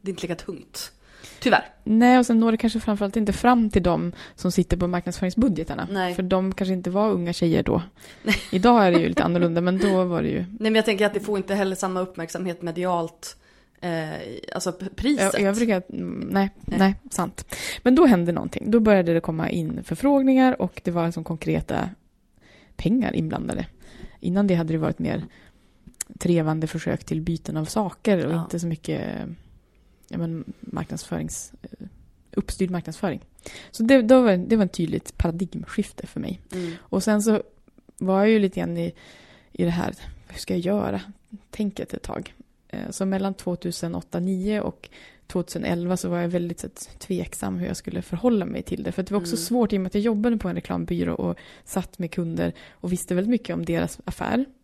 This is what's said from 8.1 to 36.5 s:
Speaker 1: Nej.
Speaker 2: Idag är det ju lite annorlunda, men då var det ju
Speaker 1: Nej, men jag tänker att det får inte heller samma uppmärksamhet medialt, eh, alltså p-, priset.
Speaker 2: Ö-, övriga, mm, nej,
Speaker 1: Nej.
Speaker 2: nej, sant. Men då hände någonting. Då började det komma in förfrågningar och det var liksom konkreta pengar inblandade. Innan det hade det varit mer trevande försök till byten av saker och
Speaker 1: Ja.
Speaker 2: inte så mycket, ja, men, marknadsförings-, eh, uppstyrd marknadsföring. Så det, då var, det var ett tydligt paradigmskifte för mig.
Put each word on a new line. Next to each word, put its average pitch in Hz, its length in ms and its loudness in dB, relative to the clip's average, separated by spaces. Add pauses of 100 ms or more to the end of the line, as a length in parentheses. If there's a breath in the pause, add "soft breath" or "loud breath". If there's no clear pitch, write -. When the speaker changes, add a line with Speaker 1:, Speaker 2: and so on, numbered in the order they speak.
Speaker 1:
Nej. 208 120 2 (160)
Speaker 2:
Idag 208 360 6
är 180 40 6
det 170 80 6
ju 165 80 2
lite 175 160 0
annorlunda, 170 380 2
men 180 160 2
då 185 260 4
var 175 180 0
det 156 80 0
ju 175 100 -2
Speaker 1:
Nej, 180 80 -4 (120)
men 220 160 2
jag 214 100 4
tänker 214 200 2
att 208 80 0
det 202 60 -2
får 208 180 -2
inte 196 180 -2
heller 190 200 0
samma 185 260 -4
uppmärksamhet 180 600 -6
medialt, 170 760 -4 (440 soft breath)
eh, 165 280 -4 (440)
alltså 185 180 -4
p-, 185 140 -10 (100)
priset. 214 400 2
Speaker 2:
Ö-, 202 120 2
övriga, 208 420 2
mm, - 420 -8
nej, 196 180 2 (120)
Speaker 1:
Nej. - 180 -4
Speaker 2:
nej, 190 160 4 (160)
sant. - 440 -6 (280 loud breath)
Men 254 120 6
då 330 100 8
hände 175 260 6
någonting. - 400 -4
Då 233 80 6
började 196 340 6
det 165 60 4
komma 160 300 -2
in 170 340 -4
förfrågningar 262 800 4
och - 220 -4
det 180 80 -2
var 170 140 0
liksom 165 180 -4
konkreta 160 680 -2 (840 soft breath)
pengar 220 400 0
inblandade. - 500 -4 (540 loud breath)
Innan 190 280 0
det 185 80 4
hade 165 180 0
det 160 60 0
varit - 200 -2
mer 160 240 -2 (960 soft breath)
trevande 160 480 0
försök 170 360 -4
till 160 180 -4
byten 160 360 -4
av 156 80 -2
saker 190 600 0
och 151 80 -2
Speaker 1:
Ja. 165 100 0
Speaker 2:
inte 170 160 -6
så 170 80 -4
mycket, 160 340 -4 (1040)
ja, - 100 -10
men, 165 260 -6 (160)
marknadsförings-, - 1000 -10
eh, - 260 -18 (440)
uppstyrd - 380 -4
marknadsföring. 170 520 -6 (500 loud breath)
Så - 120 -4
det, 254 180 8
då 247 200 8
var, 208 160 6
det 180 180 2
var 214 100 4
ett 180 80 -6
tydligt - 440 -4
paradigmskifte - 880 -4
för - 120 -10
mig. - 220 -8 (120)